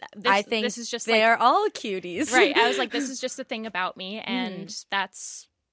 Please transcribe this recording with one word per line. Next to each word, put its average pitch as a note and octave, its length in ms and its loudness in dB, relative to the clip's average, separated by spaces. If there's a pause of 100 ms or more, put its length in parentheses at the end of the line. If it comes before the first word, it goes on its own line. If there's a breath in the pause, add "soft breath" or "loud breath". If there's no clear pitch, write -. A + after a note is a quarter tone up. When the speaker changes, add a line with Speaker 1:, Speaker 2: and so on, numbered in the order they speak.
Speaker 1:
like, - 140 -16
Speaker 2:
This, G3+ 180 0
Speaker 1:
"I G3+ 100 4
think A3 220 -2
Speaker 2:
this A#3+ 140 -4
is A#3 120 -10
just, A#3 160 -8
Speaker 1:
they A3 200 4
Speaker 2:
like A3+ 140 6
Speaker 1:
are - 20 0
all F4+ 280 4
cuties." F#3 600 -4
Speaker 2:
Right, B3+ 240 6
I A#3 120 6
was B3+ 100 0
like, B3 140 -2
Speaker 1:
<laughs> - 0 -
Speaker 2:
"This B3+ 180 -4
is C4 100 -10
just - 180 -6
a C4 60 -8
thing A3 220 -8
about F#3 300 -4
me, F#3+ 240 -10
and F#3+ 480 -6
Speaker 1:
Mm-hmm. - 220 -12
Speaker 2:
that's, - 580 -6 (240)